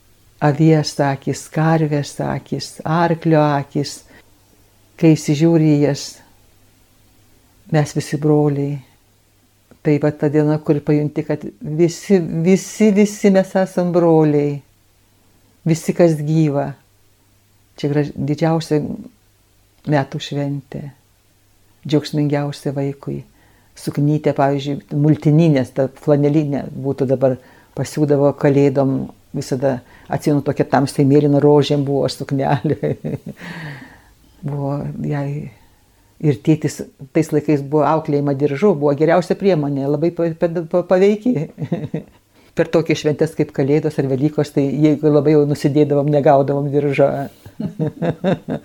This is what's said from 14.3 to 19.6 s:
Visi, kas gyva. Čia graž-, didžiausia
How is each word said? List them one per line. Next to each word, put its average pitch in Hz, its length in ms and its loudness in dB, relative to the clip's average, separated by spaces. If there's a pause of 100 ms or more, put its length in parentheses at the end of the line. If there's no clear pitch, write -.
Visi, 160 280 -2
kas 170 240 4
gyva. 147 540 0 (1080)
Čia 147 120 -4
graž-, 147 240 -2
didžiausia 151 640 -2 (1080)